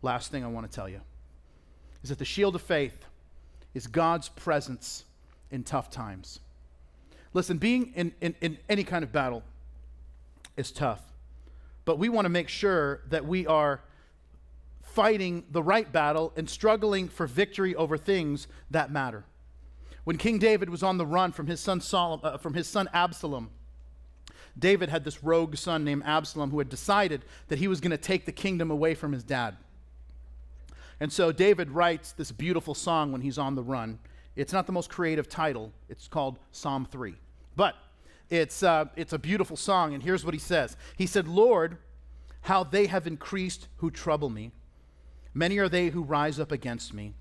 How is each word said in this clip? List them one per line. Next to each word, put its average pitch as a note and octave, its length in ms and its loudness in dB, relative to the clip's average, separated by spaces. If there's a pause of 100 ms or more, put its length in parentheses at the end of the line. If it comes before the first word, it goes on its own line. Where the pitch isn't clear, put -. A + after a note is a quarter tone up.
Last B2 280 -4
thing C3 140 -6
I A#2+ 40 -6
want A2+ 220 -8
to - 40 -18
tell F#2+ 140 -8
you F#2+ 120 -12 (1000)
is B2 60 -12
that C#3 100 -6
the - 60 -6
shield G3 300 2
of F3 80 -4
faith D3 440 0 (680)
is B2+ 120 -8
God's E3 420 2
presence - 760 -4 (460)
in B2 140 -6
tough C3+ 260 -2
times. G2+ 500 -12 (960)
Listen, F3+ 240 0
being A#3+ 360 2
in, E3+ 260 -2
in, E3+ 200 -2
in E3 180 -4 (100)
any G#3 160 0
kind E3+ 200 -2
of C3 80 -12
battle B2+ 300 -2 (1120)
is C3 160 -6
tough, A#2 300 -2 (840)
but D#3+ 140 2
we G3+ 100 2
want A3+ 160 2
to F3 60 2
make E3+ 180 0
sure D#3 600 0
that C#3+ 180 -2
we F3 200 0
are D3+ 360 4 (1000)
fighting F#3+ 680 2
the D#3+ 120 0
right G3 300 2
battle D#3 440 2
and D#3+ 120 -4
struggling G#3 600 2
for - 180 -4
victory F#3 480 0
over D#3+ 240 0
things D#3 500 0 (220)
that C#3+ 200 0
matter. B2+ 340 -4 (800)
When D#3 140 -2
King A3 220 2
David G3+ 320 6
was E3+ 120 -4
on F#3 160 2
the E3+ 80 0
run F3 240 2
from D3+ 160 -6
his E3 140 -4
son F#3 200 0
Sol-, F3 440 0
uh, C#3+ 140 -2
from D3+ 160 -6
his E3+ 120 -2
son G3 260 0
Absalom, E3 580 0 (1080)
David F3+ 300 4
had D3 160 -2
this D3+ 180 -8
rogue D#3+ 340 2
son D#3+ 280 -2
named C#3+ 200 0
Absalom D3+ 460 0
who D3 80 -2
had C#3 120 -2
decided F3 540 0 (240)
that D3 100 -2
he F#3+ 100 2
was F#3 120 0
gonna D#3+ 180 0
take F#3 260 -2
the - 80 -8
kingdom E3+ 380 -2
away D#3 240 2
from D3 180 -4
his B2+ 100 -4
dad. A2+ 340 -4 (1400)
And D3 140 -2
so E3+ 200 4
David F3+ 380 6
writes E3 420 2
this - 200 -8
beautiful D#3 420 -2
song D#3 380 0
when B2+ 80 -4
he's C3+ 180 -4
on C#3 160 0
the C3 80 -2
run. A#2 360 -4 (380)
It's C#3 160 -4
not F#3 140 2
the F#3+ 60 -4
most F3 180 -2
creative D#3+ 380 0
title. A#2+ 440 -4 (160)
It's - 200 -16
called C3+ 300 -2 (120)
Psalm C3+ 400 -4
three. A#2 240 -10 (400)
But F#3 220 2 (520)
it's, D#3+ 340 0
uh, D#3+ 240 6 (100)
it's D#3+ 160 -6
a D#3+ 60 -2
beautiful F3 380 0
song, F3 380 2
and C#3 80 -8
here's E3+ 220 0
what E3 100 -2
he D3+ 60 -4
says. D3+ 360 0 (200)
He F#3 100 0
said, F3+ 220 2
"Lord, F3 500 6 (640)
how F#3 220 4
they F#3+ 220 4
have F3 200 0
increased F3+ 680 -6
who E3 140 -2
trouble D3+ 400 0
me. A2+ 220 -10 (800)
Many F3 240 2
are G3 100 4
they F3+ 200 2
who E3 140 -2
rise D3 380 0
up D3+ 120 -2
against A#2+ 400 -6
me. G#2 280 -10